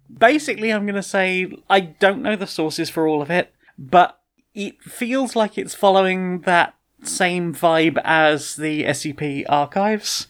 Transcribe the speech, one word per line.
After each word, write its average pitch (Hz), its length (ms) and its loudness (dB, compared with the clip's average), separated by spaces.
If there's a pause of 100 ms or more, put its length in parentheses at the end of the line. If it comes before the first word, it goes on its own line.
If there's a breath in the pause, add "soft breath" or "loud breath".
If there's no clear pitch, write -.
(160)
basically, 226 560 2
I'm 208 140 -4
gonna 202 180 -4
say, 185 480 -2 (180)
I 196 120 4
don't 190 400 0
know 208 140 -2
the 190 120 -6
sources 160 420 -4
for 160 180 0
all 156 140 0
of 147 100 -6
it, 175 220 -2 (240 soft breath)
but 170 420 2 (360)
it 202 260 -10
feels 254 540 -4
like 214 220 0
it's 190 180 -8
following 185 640 2
that 175 320 2 (300)
same 175 500 -2
vibe 160 500 2
as 156 520 2
the 151 300 -4
S - 160 -2
C 147 120 -6
P 139 320 -6
archives. 196 840 -2